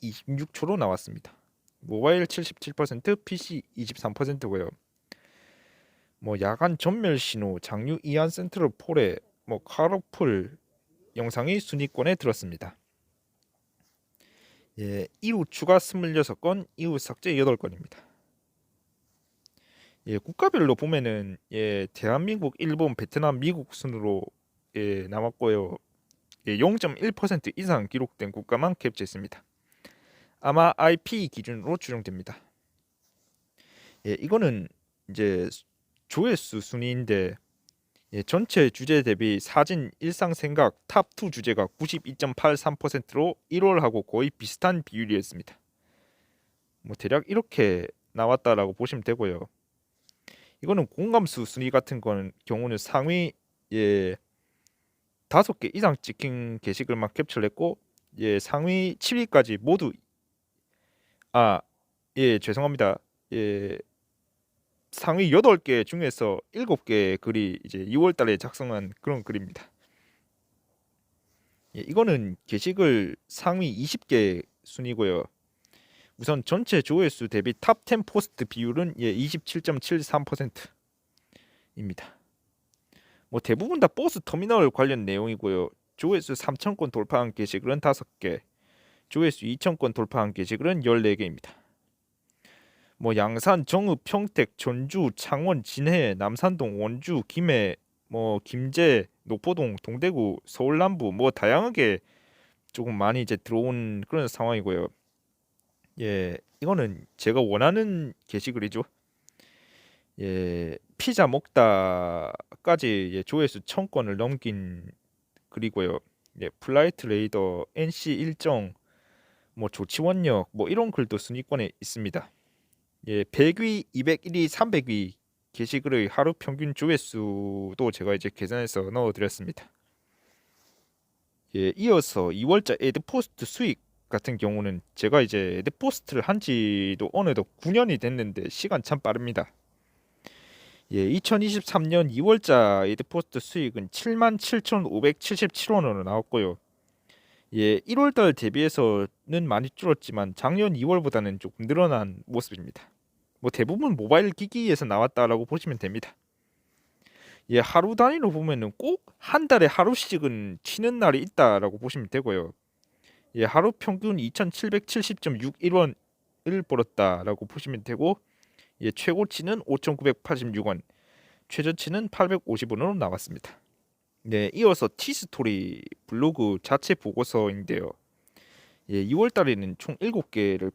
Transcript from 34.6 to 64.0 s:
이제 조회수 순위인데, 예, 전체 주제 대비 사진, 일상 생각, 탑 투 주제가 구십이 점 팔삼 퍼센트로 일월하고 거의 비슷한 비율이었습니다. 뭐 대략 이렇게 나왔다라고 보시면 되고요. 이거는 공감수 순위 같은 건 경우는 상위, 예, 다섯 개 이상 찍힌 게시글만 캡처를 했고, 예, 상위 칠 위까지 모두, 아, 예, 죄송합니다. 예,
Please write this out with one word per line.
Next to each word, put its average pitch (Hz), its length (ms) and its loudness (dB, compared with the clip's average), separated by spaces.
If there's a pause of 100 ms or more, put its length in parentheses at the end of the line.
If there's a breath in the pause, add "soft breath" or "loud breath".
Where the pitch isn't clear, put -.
이제 95 400 0 (580)
조회수 180 540 -2
순위인데, 120 720 -2 (800)
예, 104 100 -4
전체 170 480 4
주제 143 320 2
대비 107 380 2
사진, 151 580 0
일상 170 360 -4
생각, 147 520 2
탑 - 300 2
투 185 160 -4
주제가 110 340 0
구십이 - 480 -8
점 135 180 -2
팔삼 147 440 2
퍼센트로 143 580 -2 (140)
일월하고 160 560 2
거의 123 260 0
비슷한 170 540 -2
비율이었습니다. 107 760 -4 (1200)
뭐 107 140 -12
대략 135 300 0
이렇게 110 640 0 (240)
나왔다라고 113 640 2
보시면 - 280 -6
되고요. 101 460 -2 (1120 loud breath)
이거는 170 240 0
공감수 196 580 0
순위 127 260 -6
같은 127 300 0
건 98 320 -2 (120)
경우는 117 340 -4
상위, 165 540 0 (400)
예, 101 440 2 (1200)
다섯 - 240 4
개 113 140 -6
이상 196 260 2
찍힌 120 640 -8
게시글만 107 500 -4
캡처를 127 380 -2
했고, - 260 -2 (400)
예, 104 220 0
상위 180 600 -2
칠 - 200 -2
위까지 127 420 2
모두, 151 320 2 (1400)
아, 110 280 4 (560)
예, 123 220 4
죄송합니다. 117 600 0 (360)
예, 101 420 -4 (1160)